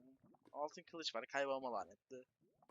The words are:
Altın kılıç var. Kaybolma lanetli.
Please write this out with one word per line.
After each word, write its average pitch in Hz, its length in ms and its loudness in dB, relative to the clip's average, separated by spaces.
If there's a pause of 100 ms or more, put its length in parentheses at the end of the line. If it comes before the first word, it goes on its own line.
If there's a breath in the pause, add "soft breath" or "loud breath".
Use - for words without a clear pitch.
(520)
Altın 151 300 -2
kılıç 160 320 -4
var. 117 120 0
Kaybolma 135 460 4
lanetli. 104 520 -6 (460)